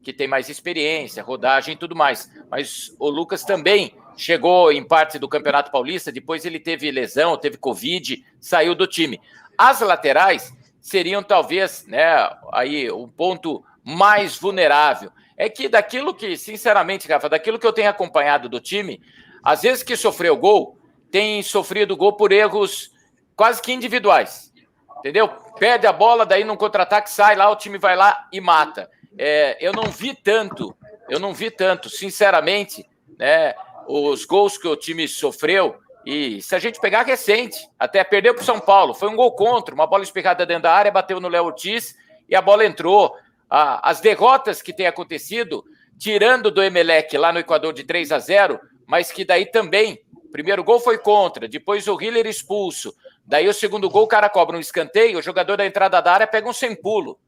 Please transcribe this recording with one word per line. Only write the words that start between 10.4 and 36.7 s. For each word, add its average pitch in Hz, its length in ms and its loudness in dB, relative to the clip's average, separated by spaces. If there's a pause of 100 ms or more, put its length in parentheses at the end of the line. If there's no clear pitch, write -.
seriam 190 420 -4
talvez, 185 680 -2
né, 147 420 2 (240)
aí 135 380 -4
um 117 180 -12
ponto 170 520 -6 (220)
mais 196 540 0
vulnerável. 151 760 0 (240)
É 220 140 -4
que - 180 -10
daquilo 233 460 -2
que, 196 240 -10
sinceramente, 202 760 -2
Rafa, 143 160 -2
daquilo 160 320 -2
que 233 80 0
eu 220 60 2
tenho 214 160 0
acompanhado 147 580 0
do 117 140 -10
time, 190 400 -8 (420)
às 156 200 0
vezes 247 200 0
que 240 140 -6
sofreu 170 400 0
gol, 190 400 2 (340)
tem 208 320 -2
sofrido 196 540 -2
gol 202 160 2
por 208 180 2
erros 202 600 0 (440)
quase 233 260 2
que 240 120 -6
individuais, 208 800 0 (460)
entendeu? 185 280 0 (320)
Perde 226 280 2
a 196 40 6
bola, 220 340 4
daí 190 200 2
num 214 100 -6
contra-ataque 208 540 0
sai 208 260 4
lá, 196 140 4
o 208 60 2
time 202 220 -14
vai 185 200 2
lá 196 340 2
e 190 80 -10
mata. 156 500 0 (280)
É, 147 420 0
eu 185 140 -4
não 220 100 -4
vi 220 320 -8
tanto, 202 580 -4 (360)
eu 147 100 -4
não 190 140 -8
vi 220 180 -8
tanto, 185 380 -2
sinceramente, 196 960 0 (340)
né, 151 340 2 (340)
os 143 380 -2
gols 202 320 2
que - 100 -8
o 151 80 -2
time 160 320 -8
sofreu, 156 680 -2 (300)
e 127 360 -6
se - 140 -6
a 185 40 0
gente 226 200 -8